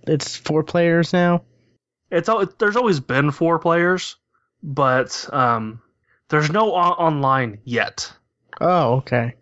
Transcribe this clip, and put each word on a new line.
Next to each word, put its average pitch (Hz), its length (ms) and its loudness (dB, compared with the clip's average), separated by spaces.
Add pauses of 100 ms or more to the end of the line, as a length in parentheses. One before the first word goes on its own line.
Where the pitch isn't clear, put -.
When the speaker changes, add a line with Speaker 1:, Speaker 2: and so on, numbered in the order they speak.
Speaker 1:
it's - 320 -4
four 156 280 -2
players 170 500 0
now? 175 300 2 (680)
Speaker 2:
It's 170 180 0
al-, 214 160 0 (140)
there's 208 160 2
always 220 240 2
been 139 320 0
four 165 260 0
players, 170 600 0 (440)
but, 131 720 -2
um, 117 480 -2 (480)
there's 151 220 0
no 208 220 0
o-, - 20 -2
online 143 880 0
yet. - 500 -4 (480)
Speaker 1:
Oh, 151 360 2
okay. 123 440 -2